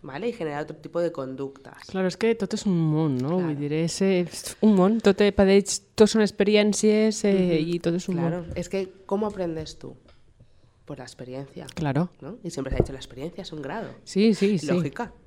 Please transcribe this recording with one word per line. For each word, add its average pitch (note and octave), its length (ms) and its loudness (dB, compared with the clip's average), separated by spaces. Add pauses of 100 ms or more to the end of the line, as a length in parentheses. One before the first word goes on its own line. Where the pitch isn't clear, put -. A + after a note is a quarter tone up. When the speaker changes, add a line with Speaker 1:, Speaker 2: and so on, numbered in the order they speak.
Speaker 1:
¿vale? D3+ 260 -8
Y A#3 40 -4
generar D3+ 300 -6
otro D3+ 140 -10
tipo - 240 -6
de E3+ 100 0
conductas. C3+ 760 -10
Speaker 2:
Claro, F#3+ 180 -2
és F3+ 140 -2
que A3+ 160 2
tot G3+ 180 -4
és G#3+ 140 -6
un F3+ 100 2
món, D#3 400 2
no? D#3 220 0
Speaker 1:
Claro. F3 80 0
Speaker 2:
Vull D3 100 -4
dir, C#3+ 140 -4
és, D#3+ 340 -2
és F3+ 540 -2
un G#3+ 160 6
món, G3+ 260 4
tot, G3+ 220 4
eh, G3+ 80 4
padeix, G3 480 4 (160)
tot G#3+ 100 8
són G#3+ 160 2
experiències, G#3 1000 2
eh, G3+ 100 4
Speaker 1:
Ujú. F3 400 2
Speaker 2:
i F3 80 -4
tot E3+ 140 0
és F#3 100 -4
un F3 140 -2
Speaker 1:
Claro, E3+ 240 -2
Speaker 2:
món. E3+ 100 -12
Speaker 1:
és F3 140 -8
que, F#3+ 180 -4 (200)
¿cómo G3+ 200 -2
aprendes E3+ 540 -8
tú? C3 160 -16 (880)
Por C#3+ 140 -14
la B2+ 60 -14
experiencia, B2+ 600 -14 (100)
Speaker 2:
Claro. D3+ 360 -2 (100)
Speaker 1:
¿no? E3 240 -14
Y F3 60 -8
siempre C3+ 200 -8
se B2+ 60 -2
ha B2+ 80 -2
dicho, C3+ 80 -6
la C3 60 -14
experiencia C3+ 420 -14
es F3+ 140 -14
un D#3 80 -12
grado. E3+ 260 -10 (160)
Speaker 2:
Sí, G#3 300 4
sí, G3 240 2
sí. D3 80 -4
Speaker 1:
Lógica. E3+ 480 -2 (120)